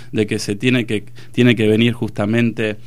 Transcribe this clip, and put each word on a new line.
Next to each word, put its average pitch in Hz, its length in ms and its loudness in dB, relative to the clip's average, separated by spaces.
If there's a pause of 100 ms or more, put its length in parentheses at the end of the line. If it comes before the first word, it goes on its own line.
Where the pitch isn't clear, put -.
(120)
de 110 140 0
que 107 120 -4
se 104 160 -4
tiene 123 300 0
que, 107 220 -6 (260)
tiene 120 240 6
que 107 100 2
venir 113 280 4
justamente, 110 800 -2 (100)